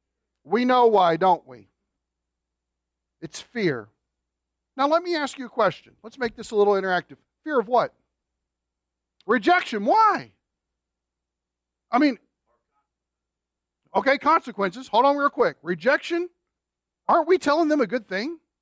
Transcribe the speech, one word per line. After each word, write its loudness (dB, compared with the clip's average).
We -2
know 4
why, 2
don't 0
we? -20
It's -16
fear. -6
Now, 0
let 0
me -4
ask -8
you -12
a -18
question. -4
Let's -20
make -6
this -16
a -6
little 4
interactive. -4
Fear -4
of -2
what? 0
Rejection. 0
Why? 2
I 0
mean, 0
okay, 0
consequences. -2
Hold 2
on 2
real -2
quick. -2
Rejection? -2
Aren't 2
we 4
telling 0
them 0
a 0
good -6
thing? -8